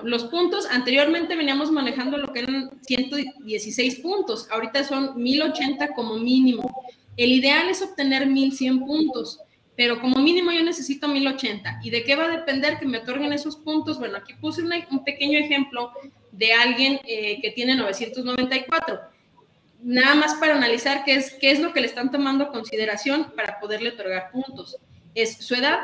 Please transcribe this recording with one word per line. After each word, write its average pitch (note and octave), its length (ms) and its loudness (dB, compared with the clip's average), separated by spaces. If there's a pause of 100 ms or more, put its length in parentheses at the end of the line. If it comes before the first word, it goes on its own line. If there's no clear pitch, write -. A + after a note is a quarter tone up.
los A#3 180 -2
puntos, F4+ 480 0
anteriormente D4 640 2
veníamos D4 340 0
manejando C4 480 0
lo C4+ 140 -6
que C4 80 -6
eran C4 320 -4 (100)
ciento C4 360 -2 (260)
dieciséis G#3+ 560 -2
puntos, F4+ 500 -4
ahorita A3+ 360 -2
son C4+ 360 -4
mil C4 200 2
ochenta C#4+ 520 -2
como A3 240 -6
mínimo. B3 680 2 (340)
El A#3+ 160 4
ideal C#4+ 360 4
es F#4+ 120 -2
obtener C#4 440 0
mil C4+ 280 2
cien C4 320 0
puntos, C#4+ 560 -2 (340)
pero A#3+ 240 2
como B3+ 200 2
mínimo E4+ 340 4
yo E4 100 2
necesito D4 460 -2
mil C#4 180 2
ochenta. A3 560 -4
¿Y A#3 60 -8
de A#3 160 -2
qué C#4 100 2
va D#4+ 100 2
a E4 120 -2
depender D4 420 -2
que D#4 60 -6
me A#3+ 140 -2
otorguen C#4 340 -4
esos D4 240 -6
puntos? D#4 420 -4
Bueno, G#3 160 -6
aquí - 240 -14
puse D#4 220 -4
una, E4+ 280 -4
un C4+ 140 -2
pequeño C#4+ 340 0
ejemplo C4+ 540 0 (400)
de A3 200 2
alguien, B3 540 4
eh, G#3+ 360 -4
que G#3+ 100 -4
tiene B3 240 0
novecientos A3 480 -4
noventa B3+ 320 0
y C4 80 -2
cuatro. - 360 -2 (840)
Nada B3+ 320 4
más D4+ 200 4
para D#4 200 4
analizar C4+ 480 2
qué C4+ 120 4
es, C4+ 180 -2
qué C4+ 180 4
es C#4+ 80 4
lo E4+ 140 0
que C4+ 80 2
le A#3 60 0
están B3 220 -2
tomando C#4 360 0
a C#4+ 60 -6
consideración A3+ 840 -2
para G#3 240 -6
poderle G#3+ 300 -4
otorgar F#3+ 420 -6
puntos. C4 460 -8 (360)
Es A3 320 -2
su - 100 -2
edad C4+ 280 2